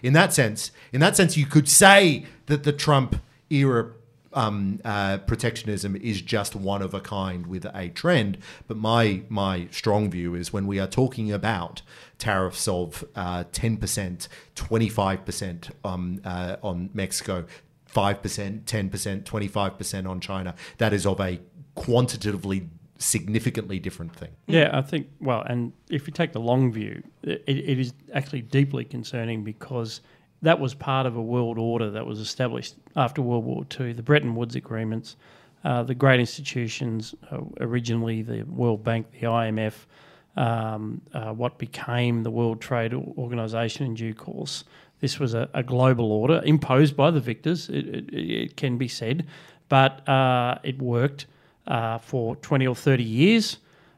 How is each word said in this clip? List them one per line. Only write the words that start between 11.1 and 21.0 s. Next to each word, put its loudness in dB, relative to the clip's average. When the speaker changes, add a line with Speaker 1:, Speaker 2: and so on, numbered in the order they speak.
Speaker 1:
about -4
tariffs 0
of, -4
uh, -4
ten -2
percent, -4
twenty-five 0
percent, -8
um, -6
uh, -6
on -6
Mexico, -4
five 0
percent, -8
ten -2
percent, -6
twenty-five -4
percent -6
on -6
China, -8
that 2
is 2